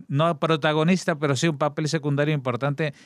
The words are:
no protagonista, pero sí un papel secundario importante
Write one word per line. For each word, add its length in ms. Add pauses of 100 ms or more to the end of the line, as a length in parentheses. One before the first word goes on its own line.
no 320
protagonista, 800
pero 180
sí 120
un 100
papel 320
secundario 440
importante 600 (120)